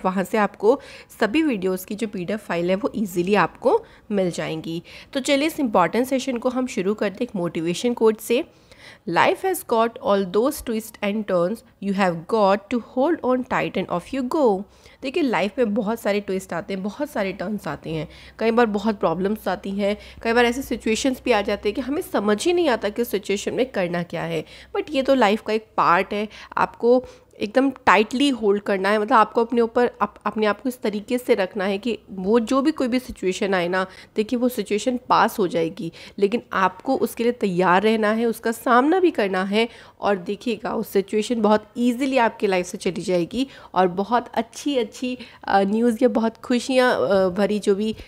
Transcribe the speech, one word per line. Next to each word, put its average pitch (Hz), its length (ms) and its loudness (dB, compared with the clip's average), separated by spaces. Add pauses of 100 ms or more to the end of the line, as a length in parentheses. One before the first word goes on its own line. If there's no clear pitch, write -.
वहां 185 180 0
से 226 140 -2
आपको 208 440 2 (380)
सभी 240 240 2
वीडियोज़ 185 420 -2
की 214 100 -8
जो 214 120 -6
पीडीएफ़ 202 340 -6
फाइल 175 280 -2
है 190 60 4
वो 214 200 -4
ईजीली 185 400 0
आपको 262 500 2 (260)
मिल 190 200 0
जाएंगी। 160 520 -6 (300)
तो 277 60 -2
चलिए 285 280 2
इस 320 120 -4
इंपॉर्टेंट 214 480 2
सेशन 262 300 -2
को 240 120 -2
हम 254 180 -2
शुरू 202 260 -2
करते 202 220 -4
हैं 247 60 -8
एक 240 140 -6
मोटिवेशन 175 580 -2
कोट 220 260 2
से। 247 260 0 (640)
"Life 254 320 4
has 370 320 -2
got 226 160 2 (180)
all 196 180 2
those 220 380 0
twists 220 400 -6
and 208 280 -2
turns, 180 260 0 (260)
you 196 100 -2
have 185 220 0 (180)
got 202 240 4 (160)
to 233 80 -2 (160)
hold 302 280 0
on 254 280 0
tight 165 240 -2
and 175 220 -4
off - 160 -10
you 254 200 -4
go।" 208 280 2 (380)
देखिए, 277 220 -2
लाइफ 202 340 0
में 226 160 0
बहुत 220 260 -2
सारे 208 200 0
ट्विस्ट 190 340 -6
आते 170 200 -6
हैं, 190 100 -6
बहुत 285 260 -6
सारे 196 240 -4
टर्न्स 196 340 -8
आते - 220 -8
हैं, 156 180 -6 (320)
कई 220 120 2
बार 233 140 4
बहुत 208 340 -2
प्रॉब्लम्स 190 480 -2
आती 196 240 -4
हैं, 202 260 -2 (240)
कई 226 120 0
बार 240 120 4
ऐसे 240 160 -2
सिचुएशंस 226 640 -2
भी 247 60 2
आ 208 100 4
जाते 202 280 -2
हैं 208 60 -4
कि 277 60 -4
हमें 285 200 -4
समझ 214 440 0
ही 349 80 4
नहीं 349 160 2
आता 220 200 0
कि 220 120 -4
उस 233 100 -4
सिचुएशन 202 420 -4
में 170 120 0
करना 175 380 -4
क्या 160 200 -6
है। 165 220 -6 (320)
But 392 120 -4
ये 269 120 0
तो 269 140 4
लाइफ 220 260 4
का 214 120 -4
एक 220 140 -4 (100)
पार्ट 175 360 4
है, 208 140 -4 (300)
आपको 247 480 2 (340)
एकदम 262 300 0
टाइटली 233 600 2
होल्ड 208 340 2
करना 196 260 0
है, 214 100 2
मतलब 226 180 2
आपको 220 240 4
अपने 233 200 0
ऊपर 233 300 2 (100)
अप-, - 240 -6
अपने 214 200 -2
आप - 160 0
को 262 80 -2
इस - 120 -10
तरीके 214 360 -4
से 247 180 2
रखना 190 300 -2
है 196 120 0
कि 226 220 -4 (120)
वो 196 280 2
जो 262 220 2
भी 302 100 2
कोई 269 160 -2
भी 247 120 0
सिचुएशन 196 540 -4
आए 175 140 0
ना, 185 200 -2 (280)
देखिए 220 240 -2
वो 247 100 2
सिचुएशन 220 500 -2 (100)
पास 185 300 0
हो 185 80 2
जाएगी, 170 440 -4 (280)
लेकिन 202 220 0 (120)
आपको 190 440 -2
उसके 226 260 -4
लिए 240 80 2
तैयार 185 500 2
रहना 220 300 2
है, 226 140 0
उसका 226 260 -2
सामना 269 480 2
भी 349 120 4
करना 190 320 0
है। 214 260 0 (320)
और 202 140 2
देखिएगा 196 600 -6
उस 220 140 -4
सिचुएशन 214 520 0
बहुत 214 260 4 (100)
ईजीली 247 400 0
आपकी 220 300 2
लाइफ 180 180 0
से 190 120 -10
चली 175 240 -4
जाएगी 180 460 0 (260)
और 185 140 4
बहुत 202 460 -2
अच्छी 262 440 -4
अच्छी, 247 400 -4 (260)
अ, 196 180 2
न्यूज़ 220 400 2
या 247 80 6
बहुत 220 280 0
खुशियाँ, 254 580 2
अ, 185 340 2
भरी 202 300 0
जो 202 160 2
भी, 214 180 -2
अ, - 40 -10 (100)